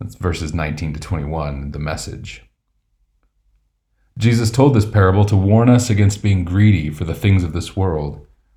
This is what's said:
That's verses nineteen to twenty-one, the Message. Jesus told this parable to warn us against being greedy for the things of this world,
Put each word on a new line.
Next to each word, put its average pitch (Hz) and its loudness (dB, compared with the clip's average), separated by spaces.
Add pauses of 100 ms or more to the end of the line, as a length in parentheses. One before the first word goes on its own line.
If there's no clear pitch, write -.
That's 104 -12
verses 80 -4
nineteen 76 -6
to 76 -10
twenty-one, 73 -8
the 76 -12
Message. - -12 (1700)
Jesus 113 2
told 131 4
this 101 2
parable 101 4
to 104 0
warn 104 4
us 123 4
against 101 2
being 95 2
greedy 92 2
for 76 -8
the 82 -4
things 95 2
of 80 -4
this 85 -8
world, 78 -4 (320)